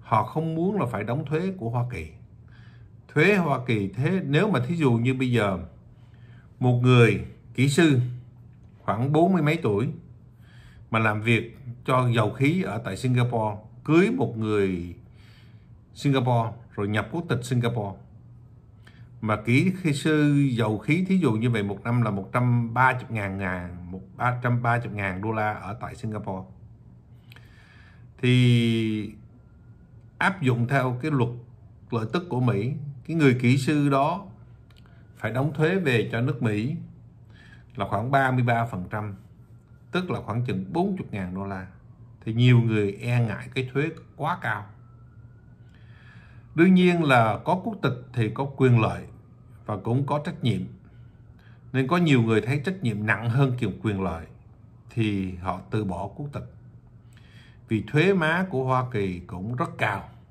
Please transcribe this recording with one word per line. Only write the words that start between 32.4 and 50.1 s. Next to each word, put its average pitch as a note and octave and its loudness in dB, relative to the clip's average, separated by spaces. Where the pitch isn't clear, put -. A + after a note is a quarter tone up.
Mỹ, A#2 0
cái D#3+ -4
người C3+ 6
kỹ B2 4
sư D3 2
đó D3+ 0
phải - -6
đóng C#3 -2
thuế E3 2
về B2 2
cho A#2 -2
nước B2 -2
Mỹ A2+ -2
là G2 -4
khoảng G#2+ -2
ba C3+ 4
mươi B2+ 2
ba A#2 2
phần F#2 -8
trăm, G#2 -8
tức F3+ -2
là A2+ -4
khoảng A#2 -4
chừng F#2+ -4
bốn E3+ -2
mươi - -8
ngàn F#2 -6
đô G2 -6
la. F#2+ -10
Thì A2 -6
nhiều B2 6
người G#2+ 2
e A#2+ -2
ngại G#2+ -4
cái B2+ -4
thuế D3 -2
quá E3+ -4
cao. G#2 -6
Đương F#3 6
nhiên F3 6
là A#2+ 4
có F#3 0
quốc A3 -6
tịch - -2
thì A2 0
có C#3 -4
quyền B2 6
lợi F#2+ -2
và G#2+ -4
cũng A#2+ -2
có D3 -2